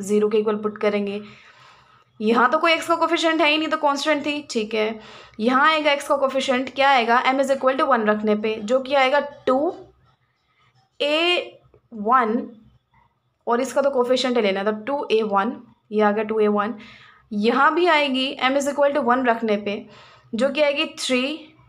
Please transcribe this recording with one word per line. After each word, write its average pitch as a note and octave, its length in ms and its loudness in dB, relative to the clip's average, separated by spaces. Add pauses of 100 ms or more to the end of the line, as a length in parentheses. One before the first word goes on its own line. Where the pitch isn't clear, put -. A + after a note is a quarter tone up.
ज़ीरो G#3 280 0
के A3 100 0
इक्वल G#3+ 180 0
पुट G#3 220 -8
करेंगे। G3+ 440 -2 (960)
यहाँ A3+ 300 2
तो D#4+ 80 0
कोई E4 180 2
x E4 100 -6
का E4+ 100 0
कोफिशिएंट D#4+ 440 0
है D4+ 100 4
ही D#4 80 2
नहीं, D#4 100 -4
तो D4 80 -4
कांस्टेंट D4 500 0
थी। D4 140 -4 (100)
ठीक A3 240 -4
है, G#3+ 240 -2 (420)
यहाँ C4+ 280 4
आएगा D4+ 280 2
x C#4+ 120 -6
का D4 80 2
कोफिशिएंट, C4 580 -2
क्या C4+ 160 4
आएगा, A#3 340 4
m C4+ 180 0
is B3+ 80 0
equal C4+ 280 0
to D#4 100 2
one A3+ 200 2
रखने G#3+ 260 2
पे, A3 280 -2
जो B3 180 0
कि C4 140 -4
आएगा C#4 260 4 (260)
टू C#4+ 280 0 (1300)
ए D#4+ 600 -2 (320)
वन, A3+ 560 0 (1000)
और A#3+ 140 0
इसका C4+ 220 -2
तो C#4 80 2
कोफिशिएंट B3+ 460 0
है A#3 60 2
लेना, G3 220 0
तो G#3+ 80 0 (120)
टू C#4+ 280 -4
ए A3 100 2
वन, G3+ 340 0 (360)
ये G#3 100 0
आ G#3 80 4
गया G#3+ 140 -2
टू A3 160 -4
ए G#3 80 4
वन। G#3 260 -2 (580)
यहाँ B3+ 420 2
भी F4 120 2
आएगी C#4+ 580 0
m C4+ 160 2
is C4+ 140 -2
equal C#4+ 220 2
to C#4 120 0
one B3+ 200 2
रखने A3+ 280 0
पे, G#3 280 -6 (500)
जो B3+ 160 0
कि D4 120 0
आएगी C#4+ 240 0 (120)
थ्री C4 520 -4 (180)